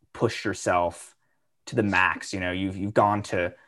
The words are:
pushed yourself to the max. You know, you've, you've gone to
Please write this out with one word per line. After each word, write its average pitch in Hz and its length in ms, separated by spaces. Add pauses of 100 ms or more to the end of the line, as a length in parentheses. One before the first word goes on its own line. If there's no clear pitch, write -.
(120)
pushed - 320
yourself 90 680 (520)
to - 100
the 113 80
max. 92 480
You 95 80
know, 90 100
you've, 92 260
you've 101 180
gone 104 300
to 90 300 (140)